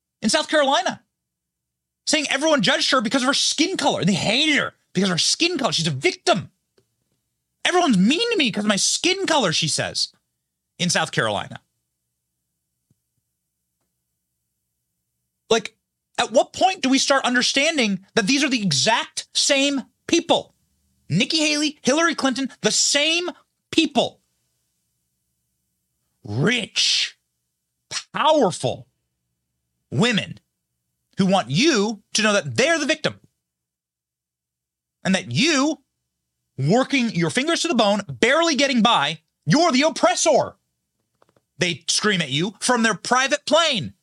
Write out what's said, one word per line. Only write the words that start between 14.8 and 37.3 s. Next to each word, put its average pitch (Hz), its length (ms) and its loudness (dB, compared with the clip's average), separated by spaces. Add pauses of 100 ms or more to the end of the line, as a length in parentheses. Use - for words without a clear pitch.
Like, 220 280 -2 (400)
at 247 140 -4
what 285 220 2
point 381 280 0
do 262 80 0
we 269 80 4
start 269 280 0
understanding 247 800 0 (100)
that 226 100 2
these 269 180 2
are 294 60 0
the 240 120 0
exact 208 720 0
same 277 500 0 (240)
people? - 480 0 (520)
Nikki 247 300 0
Haley, 302 460 -2
Hillary 311 320 2
Clinton, 269 360 -4 (100)
the - 100 0
same 320 580 0 (400)
people. - 520 0 (2000)
Rich, 156 960 -2 (920)
powerful 247 760 0 (1040)
women 190 480 -2 (800)
who 196 100 2
want 175 240 0
you 226 500 2 (120)
to 214 100 0
know 214 100 2
that 147 240 -2
they're 320 220 2
the 294 80 -4
victim 151 320 -4 (1800)
and 190 100 0
that 180 180 -4
you, 277 520 0 (760)
working 233 540 0
your 165 180 -2
fingers 302 320 -2